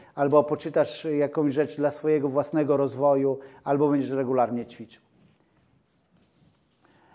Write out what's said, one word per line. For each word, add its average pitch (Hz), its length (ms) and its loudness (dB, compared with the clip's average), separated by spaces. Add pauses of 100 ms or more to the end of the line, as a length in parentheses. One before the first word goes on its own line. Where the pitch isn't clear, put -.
(140)
albo 143 300 4
poczytasz 151 600 -2
jakąś 147 500 0
rzecz 143 220 -2
dla 143 140 0
swojego 151 380 0
własnego 143 480 0
rozwoju, 135 600 2 (260)
albo 143 240 2
będziesz 139 220 0
regularnie 123 560 0
ćwiczył. - 360 -20 (2000)